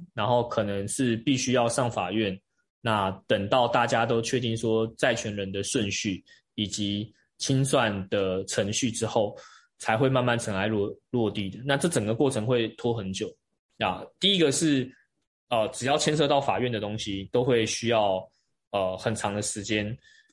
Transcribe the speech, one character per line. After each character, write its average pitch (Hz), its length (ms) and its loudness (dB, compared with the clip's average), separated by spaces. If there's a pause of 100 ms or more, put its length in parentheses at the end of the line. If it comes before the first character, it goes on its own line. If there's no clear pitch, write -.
(120)
然 107 140 -2
后 120 200 2
可 117 160 -2
能 101 240 -4
是 120 300 0
必 120 220 0
须 123 140 -2
要 120 140 4
上 120 240 0
法 95 220 -4
院， 101 260 0 (480)
那 104 240 2 (160)
等 98 220 0
到 127 180 4
大 120 200 2
家 117 180 2
都 117 160 0
确 117 180 -2
定 117 160 -2
说 113 320 0 (120)
债 127 160 2
权 110 200 -6
人 98 160 -6
的 98 120 -4
顺 101 280 -2
序 98 320 -4 (320)
以 107 120 -2
及 101 440 -4 (280)
清 135 260 2
算 110 460 2
的 95 340 0
程 101 260 -2
序 113 200 0
之 110 160 -4
后， 104 280 0 (440)
才 - 180 0
会 135 100 4
慢 131 160 2
慢 120 160 2
尘 110 160 -4
埃 95 120 0
落-， 107 280 0 (160)
落 117 200 2
地 101 180 -4
的。 95 160 -12
那 139 140 2
这 135 100 0
整 123 160 0
个 107 100 0
过 135 160 2
程 110 140 -4
会 117 320 2
拖 120 160 -2
很 104 180 -4
久。 95 240 -6 (440)
那 101 280 -2 (140)
第 196 160 4
一 - 20 2
个 156 140 6
是， 139 340 2 (600)
呃， 110 200 2
只 - 180 -6
要 139 100 2
牵 151 180 2
涉 151 140 4
到 143 100 4
法 107 220 0
院 123 100 0
的 113 80 -2
东 104 180 -4
西， 98 360 -6
都 120 100 2
会 117 220 4
需 113 240 -4
要， 101 340 2 (480)
呃， 95 280 0
很 113 160 -2
长 104 200 -2
的 104 60 -2
时 104 220 -6
间 107 340 -2 (360)